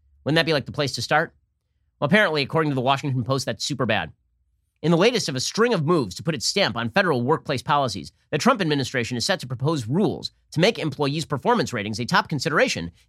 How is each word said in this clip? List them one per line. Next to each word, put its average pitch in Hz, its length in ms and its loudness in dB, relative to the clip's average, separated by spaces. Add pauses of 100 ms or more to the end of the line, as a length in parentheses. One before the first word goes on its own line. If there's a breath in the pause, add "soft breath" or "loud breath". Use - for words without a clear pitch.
(260)
Wouldn't 147 100 2
that 165 100 4
be, 160 60 0
like, 143 140 0
the 104 80 -12
place 147 220 -2
to 120 60 -6
start? 156 320 0 (640)
Well, 143 80 0
apparently, 165 340 4
according 151 300 0
to 131 40 -2
the 131 60 0
Washington 131 420 0
Post, 135 220 -2
that's 120 180 -6
super 131 220 -2
bad. 101 260 0 (680)
In 160 100 2
the 170 60 6
latest 220 300 2
of 143 80 -4
a 127 60 -4
string 233 320 0
of 160 120 0
moves 143 300 0
to - 80 -14
put 165 100 -2
its 120 120 -6
stamp 151 320 0
on 113 120 -4
federal 170 320 2
workplace 143 400 0
policies, 120 520 -2 (180)
the 156 60 -2
Trump 226 240 2
administration 135 560 -2
is 113 80 -2
set 185 160 0
to 127 60 -12
propose 131 400 -2
rules 127 440 -2 (200)
to 151 100 0
make 226 180 4
employees' 143 460 -2
performance 175 480 0
ratings 107 260 -4
a 120 60 -4
top 196 240 0
consideration 160 640 0 (180 soft breath)